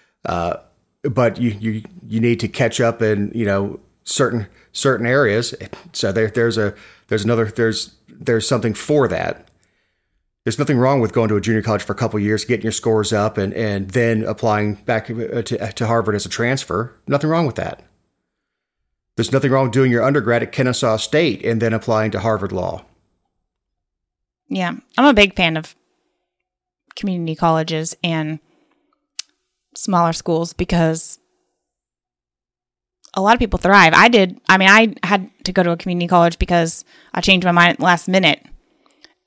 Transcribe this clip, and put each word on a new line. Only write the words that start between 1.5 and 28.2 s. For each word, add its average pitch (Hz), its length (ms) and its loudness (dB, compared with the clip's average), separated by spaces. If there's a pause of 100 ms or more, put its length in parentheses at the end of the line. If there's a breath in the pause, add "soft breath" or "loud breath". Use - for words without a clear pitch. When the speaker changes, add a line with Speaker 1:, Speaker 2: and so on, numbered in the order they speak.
Speaker 1:
you, 107 320 -6 (260)
you 110 100 -4
need 117 220 0
to 117 80 -2
catch 117 320 -2
up 117 220 -2
in, 104 320 0
you 113 100 -4
know, 98 340 -2 (260)
certain, 120 420 -2 (260 soft breath)
certain 123 320 -2
areas. 120 500 0 (380)
So 101 200 -4
there, 110 180 0
there's 117 260 0
a, 104 180 -2 (340 soft breath)
there's 107 160 -2
another, 113 200 0
there's, 110 500 -4 (140)
there's - 380 -2
something 117 260 -2
for 143 360 0
that. - 400 -6 (960)
There's 120 140 -4
nothing 143 200 0
wrong 131 220 2
with 110 120 0
going 113 160 2
to 107 80 2
a 101 40 0
junior 110 220 0
college 104 200 -2
for - 100 -6
a 98 40 -10
couple 107 220 -2
of 101 60 0
years, 104 200 0
getting 113 180 -2
your 110 100 -4
scores 110 400 0
up, 107 240 0
and, 98 180 -2
and 101 360 -4
then 113 340 0
applying 107 500 -2
back 110 320 -4
to, 113 360 -6
to 107 440 -6
Harvard 110 280 0
as 101 120 -4
a - 20 -12
transfer. 117 680 -4 (140)
Nothing 143 220 0
wrong 165 160 0
with 123 100 -6
that. - 260 -8 (1300)
There's - 160 -2
nothing 135 180 2
wrong 135 140 2
with 120 80 -2
doing 131 180 4
your 120 120 2
undergrad 120 400 2
at - 100 -8
Kennesaw 123 460 0
State 151 460 -2
and 113 160 0
then 113 120 0
applying 110 400 0
to 98 80 -4
Harvard 101 320 -2
Law. 90 320 -6 (1600)
Speaker 2:
Yeah, 180 260 -4 (240)
I'm 247 80 6
a 285 80 6
big 202 200 6
fan 165 220 0
of 160 180 -10 (1200)
community 175 400 -4
colleges 160 720 -2
and 160 340 -4 (1400)